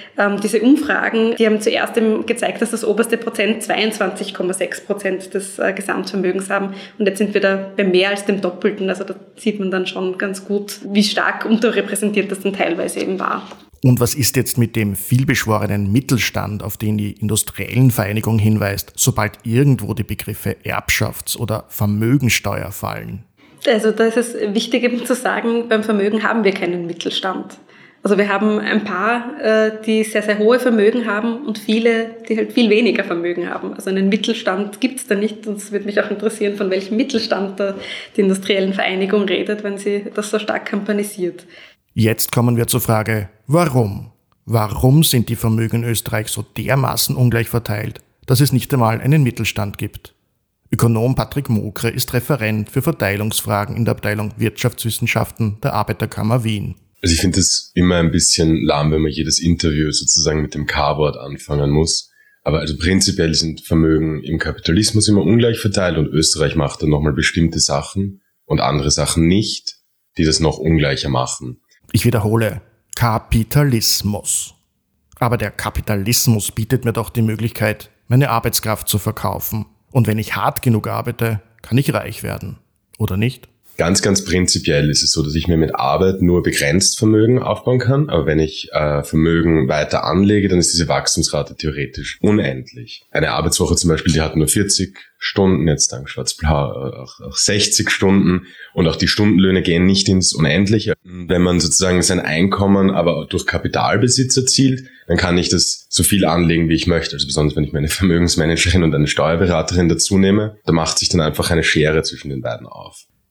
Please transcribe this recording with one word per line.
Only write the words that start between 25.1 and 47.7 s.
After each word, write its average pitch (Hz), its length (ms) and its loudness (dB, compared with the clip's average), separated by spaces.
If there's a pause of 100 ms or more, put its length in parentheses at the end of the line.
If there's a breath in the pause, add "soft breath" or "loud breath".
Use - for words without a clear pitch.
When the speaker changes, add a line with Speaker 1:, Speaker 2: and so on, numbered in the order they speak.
Speaker 1:
sagen, 233 540 -2
beim 220 140 2
Vermögen 208 400 0
haben 214 220 0
wir 196 80 4
keinen 175 340 -4
Mittelstand. - 720 -6 (460 loud breath)
Also 202 140 4
wir 202 100 2
haben 208 300 2
ein 208 260 -2
paar, 233 560 -4
äh, 220 320 2 (120)
die 220 180 2
sehr, 214 200 -2
sehr 208 160 0
hohe 220 200 4
Vermögen 233 480 2
haben 226 380 -4
und 214 140 -6
viele, 226 520 0 (180)
die 220 80 0
halt 214 160 -2
viel 233 180 4
weniger 208 340 2
Vermögen 175 440 -4
haben. - 260 -8
Also - 160 -8
einen 190 180 2
Mittelstand 202 720 -2
gibt's - 260 -4
da 214 80 0
nicht. 214 320 -4
Und 208 120 -6
es - 140 -14
würde 202 140 -4
mich 208 140 -2
auch - 100 -2
interessieren, 202 460 -4
von 202 140 -2
welchem 190 260 -4
Mittelstand 196 640 -2
da 196 160 -2 (420 loud breath)
die - 40 0
Industriellenvereinigung 190 1040 0
redet, 208 400 -2
wenn 202 140 -6
sie 202 360 -4
das 208 160 -6
so 214 100 -2
stark - 260 -6
kampanisiert. 202 800 -6 (480 loud breath)
Speaker 2:
Jetzt 110 380 0
kommen 120 240 2
wir 117 100 0
zur 120 140 -2
Frage, 110 480 0 (180)
warum? 131 640 0 (340)
Warum 113 600 4
sind 123 240 2
die 117 80 -2
Vermögen 113 480 0
in 120 60 -2
Österreich 110 380 -4
so - 140 -6 (140)
dermaßen 131 580 0
ungleich 117 360 2
verteilt, 110 500 -4 (260)